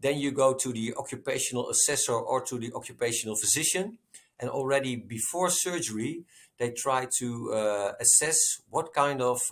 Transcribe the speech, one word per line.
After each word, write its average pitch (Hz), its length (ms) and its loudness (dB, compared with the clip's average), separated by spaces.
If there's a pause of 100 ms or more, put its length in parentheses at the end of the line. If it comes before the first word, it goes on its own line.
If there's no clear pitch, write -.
Then 143 180 0
you 139 140 0
go 135 220 4
to 131 180 -4
the 113 240 -2
occupational 127 720 -4
assessor 131 460 2
or 123 320 0
to 127 120 -6
the 117 160 -6
occupational 113 600 -4
physician. 185 640 0 (400)
And 123 100 -6
already 135 480 0
before 117 540 -2
surgery, 151 760 -2 (340)
they 120 120 0
try 131 360 0 (120)
to, 117 340 -4
uh, 104 480 0
assess 156 380 6 (320)
what 156 240 -2
kind 143 260 4
of, 123 320 2